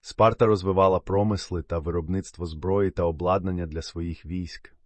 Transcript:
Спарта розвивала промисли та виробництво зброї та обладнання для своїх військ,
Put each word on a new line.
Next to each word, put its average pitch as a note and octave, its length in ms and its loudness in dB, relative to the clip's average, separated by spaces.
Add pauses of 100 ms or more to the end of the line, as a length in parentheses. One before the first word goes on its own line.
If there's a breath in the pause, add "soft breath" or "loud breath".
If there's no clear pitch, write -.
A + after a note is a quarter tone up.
Спарта A2+ 460 2
розвивала F#2+ 540 4
промисли G2 600 -2
та E2+ 160 -4
виробництво E2+ 680 -4
зброї F#2 440 0
та F2 120 -4
обладнання F2 640 0
для D#2 160 -8
своїх E2 440 -8
військ, F2 480 -10 (120)